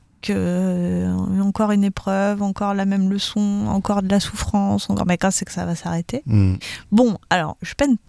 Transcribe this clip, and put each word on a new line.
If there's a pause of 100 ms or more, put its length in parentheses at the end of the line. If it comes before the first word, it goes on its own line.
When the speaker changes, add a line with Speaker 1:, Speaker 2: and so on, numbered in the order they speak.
(220)
Speaker 1:
Que,
euh,
encore
une
épreuve,
encore
la
même
leçon,
encore
de
la
souffrance,
encore,
mais
quand
c'est
que
ça
va
s'arrêter ?
Speaker 2:
Hmm. (360)
Speaker 1:
Bon, (140)
alors,
j'ai
pas
une (120)